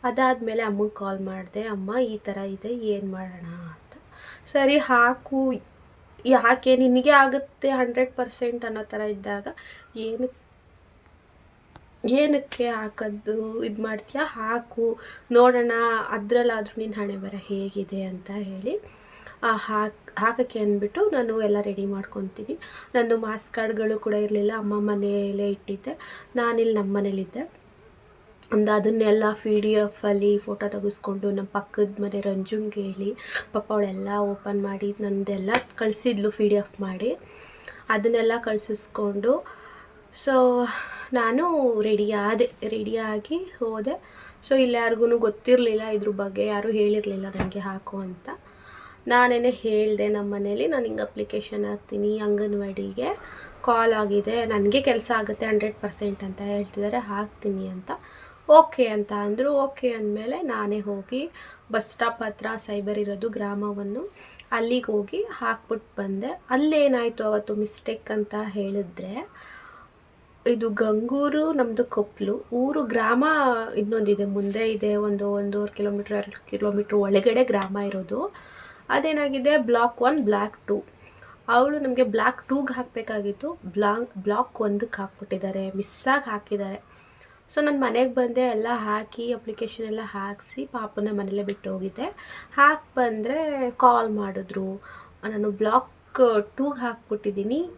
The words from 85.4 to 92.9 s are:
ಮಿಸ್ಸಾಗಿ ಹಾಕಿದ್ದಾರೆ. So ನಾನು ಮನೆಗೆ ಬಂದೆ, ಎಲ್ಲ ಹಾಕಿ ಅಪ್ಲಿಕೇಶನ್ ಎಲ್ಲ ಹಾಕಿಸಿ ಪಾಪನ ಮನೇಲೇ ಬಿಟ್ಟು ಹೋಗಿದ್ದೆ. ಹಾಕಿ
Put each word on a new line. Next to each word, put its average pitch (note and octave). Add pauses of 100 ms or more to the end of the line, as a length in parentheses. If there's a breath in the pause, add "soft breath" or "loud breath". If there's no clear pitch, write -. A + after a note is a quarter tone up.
ಮಿಸ್ಸಾಗಿ B3+
ಹಾಕಿದ್ದಾರೆ. G3+ (720 loud breath)
So D4
ನಾನು D4
ಮನೆಗೆ B3
ಬಂದೆ, A#3+
ಎಲ್ಲ A3+
ಹಾಕಿ A3
ಅಪ್ಲಿಕೇಶನ್ A3
ಎಲ್ಲ G#3+
ಹಾಕಿಸಿ G3+
ಪಾಪನ G#3+
ಮನೇಲೇ G3+
ಬಿಟ್ಟು G3
ಹೋಗಿದ್ದೆ. F#3+ (480 loud breath)
ಹಾಕಿ D4+